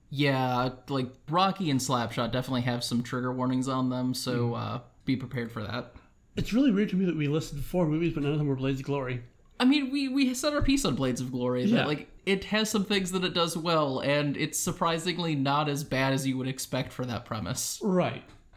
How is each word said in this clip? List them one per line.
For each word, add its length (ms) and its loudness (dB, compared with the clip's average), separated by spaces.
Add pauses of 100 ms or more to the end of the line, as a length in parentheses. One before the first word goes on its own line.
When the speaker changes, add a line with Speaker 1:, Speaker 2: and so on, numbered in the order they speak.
(100)
Speaker 1:
Yeah, 600 2 (180)
like, 200 0 (220)
Rocky 400 2
and 100 4
Slapshot 520 0
definitely 300 0
have 220 -2
some 180 0
trigger 300 -4
warnings 360 0
on 200 0
them, 260 0
so, 360 -2
Speaker 2:
Mm. 80 -4 (180)
Speaker 1:
uh, 20 -4 (260)
be 120 0
prepared 340 -6
for 120 -6
that. 320 -6 (420)
Speaker 2:
It's 160 -2
really 180 4
weird 200 2
to 60 0
me 100 2
that 100 0
we 120 0
listed 360 -2
four 240 0
movies, 260 0
but 80 -2
none 100 0
of 60 0
them 80 2
were 100 2
Blades 240 -2
of 60 -12
Glory. 360 -4 (360)
Speaker 1:
I 60 4
mean, 260 4
we, 180 0
we 260 2
said 200 0
our 80 0
piece 220 4
on 100 2
Blades 260 0
of 120 -6
Glory, 340 0
that, 100 4
Speaker 2:
Yeah. 100 2
Speaker 1:
like, 220 -4 (160)
it 200 0
has 260 0
some 140 2
things 280 0
that 120 0
it 100 -2
does 220 2
well, 440 2
and 360 2
it's 220 -2
surprisingly 760 0
not 340 2
as 140 -2
bad 300 2
as 140 0
you 120 0
would 100 -4
expect 440 -4
for 120 -6
that 200 -6
premise. 580 -6
Speaker 2:
Right. 400 0 (340)